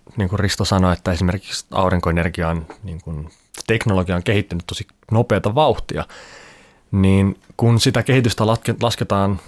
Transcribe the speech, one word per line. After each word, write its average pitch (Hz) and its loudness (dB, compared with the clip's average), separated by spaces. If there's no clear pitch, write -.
niin 98 0
kuin 101 -2
Risto 101 -2
sanoi, 92 4
että 90 -2
esimerkiksi 90 -4
aurinkoenergian, 85 0
niin 85 -12
kuin, 80 -10
teknologia 95 0
on 90 -2
kehittynyt 101 -2
tosi - -10
nopeata 107 0
vauhtia, 127 0
niin 98 2
kun 117 4
sitä 123 2
kehitystä 120 2
latke-, 113 0
lasketaan 101 0